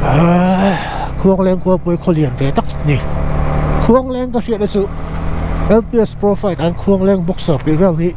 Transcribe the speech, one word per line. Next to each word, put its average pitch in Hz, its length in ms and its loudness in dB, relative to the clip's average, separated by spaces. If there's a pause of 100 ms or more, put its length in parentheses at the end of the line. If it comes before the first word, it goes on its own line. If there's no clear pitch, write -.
Ah, 180 1040 2 (160)
khuang 190 240 2
leng 180 160 0
khuang 185 160 2
pui 170 160 -2
kho 175 160 -2
lian 151 240 0
ve 139 160 0
tak 143 160 0 (160)
ni. 147 160 2 (880)
Khuang 254 240 2
leng 247 240 -4
ka 233 80 0
hriat 208 180 -2
a 208 60 0
chu. 196 160 0 (880)
L 220 160 4
P 233 160 2
S 196 160 -2
Profile 202 400 0
an 165 160 0
khuang 190 320 0
leng 196 160 2
boxer 165 400 0
pi 156 160 2
vel 180 160 2
hi. 165 220 -2